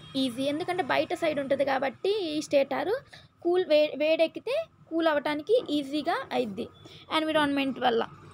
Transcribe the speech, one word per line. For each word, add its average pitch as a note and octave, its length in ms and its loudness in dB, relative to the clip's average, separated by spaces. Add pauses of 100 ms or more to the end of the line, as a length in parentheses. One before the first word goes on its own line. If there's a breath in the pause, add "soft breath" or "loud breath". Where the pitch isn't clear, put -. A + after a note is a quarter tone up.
(220)
easy. B3+ 180 -2
ఎందుకంటే E4+ 420 -2
బయట C#4 320 0
సైడ్ D#4 260 -2
ఉంటది C4+ 240 0
కాబట్టి C#4 580 0
ఈ D#4 180 -2
స్టేటర్ C#4 480 0 (540 loud breath)
కూల్, F4+ 220 2
వే-, D4+ 320 4
వేడెక్కితే D#4+ 680 0 (220)
కూల్ E4 180 0
అవ్వటానికి D4+ 640 2
ఈజీగా D4+ 600 -2
అయిద్ది A#3 360 -4 (480 loud breath)
ఎన్విరాన్మెంట్ C#4+ 640 0
వల్ల. A#3 300 0 (260)